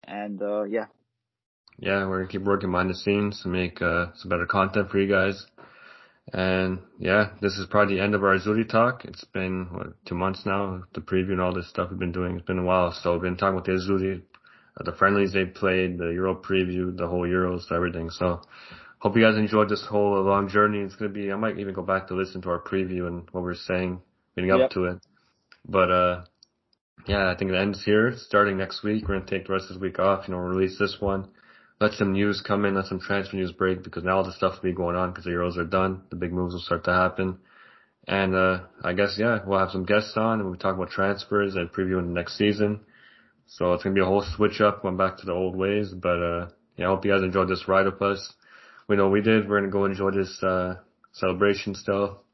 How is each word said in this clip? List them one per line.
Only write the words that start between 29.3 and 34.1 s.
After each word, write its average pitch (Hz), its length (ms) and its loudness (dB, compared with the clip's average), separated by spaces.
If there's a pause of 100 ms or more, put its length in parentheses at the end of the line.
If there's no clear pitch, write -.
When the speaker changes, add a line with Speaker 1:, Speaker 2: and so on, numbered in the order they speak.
Speaker 2:
the 95 60 -2
rest 95 160 -2
of 92 60 -14
this 92 60 -10
week 92 180 -6
off, 95 280 2
you 95 60 -6
know, 90 60 -4
release 92 400 0
this 101 220 -2
one. 98 280 -2 (520)
Let 107 120 2
some 98 200 0
news 101 280 0
come 101 240 0
in, 98 100 0
let 95 100 -2
some 95 140 -8
transfer 98 360 -4
news 92 160 -4
break, 92 320 -2
because - 200 -10
now 92 140 2